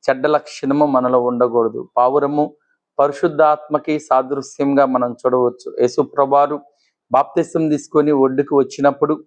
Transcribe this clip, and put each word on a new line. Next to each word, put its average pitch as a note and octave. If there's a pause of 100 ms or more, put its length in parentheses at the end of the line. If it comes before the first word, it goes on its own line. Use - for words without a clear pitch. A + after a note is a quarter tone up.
చెడ్డ C3+
లక్షణము D3
మనలో B2+
ఉండకూడదు. A#2+
పావురము C#3+ (440)
పరిశుద్ధాత్మకి D3+
సాదృశ్యంగా C#3
మనం B2
చూడవచ్చు. B2
యేసు B2
ప్రభువారు C#3+ (520)
బాప్తిసం D#3
తీసుకొని D3+
ఒడ్డుకు C#3
వచ్చినప్పుడు C#3